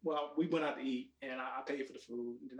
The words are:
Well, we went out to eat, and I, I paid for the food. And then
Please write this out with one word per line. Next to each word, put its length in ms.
Well, 340
we 100
went 180
out 120
to 60
eat, 260
and 200
I, 180
I 60
paid 220
for 60
the 60
food. 420
And 100
then 80